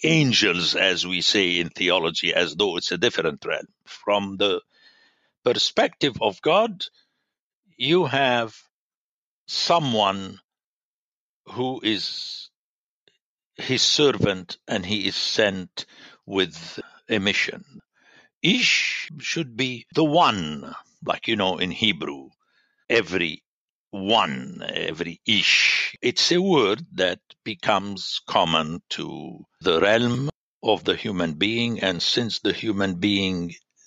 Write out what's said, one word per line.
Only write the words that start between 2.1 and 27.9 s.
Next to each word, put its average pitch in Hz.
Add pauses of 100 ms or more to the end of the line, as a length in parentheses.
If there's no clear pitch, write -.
as 85
though 92
it's -
a 92
different 85
realm. 80 (160)
From 101
the 95 (840)
perspective -
of 208
God, 190 (880)
you 160
have 123 (920)
someone 101 (1080)
who 127
is - (1200)
his -
servant, 104 (100)
and 101
he 98
is 98
sent 98 (400)
with 92 (280)
a 113
mission. - (760)
Ish -
should 131
be 127
the 151
one, 104 (320)
like, -
you 113
know, 92
in 90
Hebrew, 73 (600)
every 87 (500)
one, 95
every 82
ish. -
It's -
a 175
word 147
that 92 (240)
becomes 101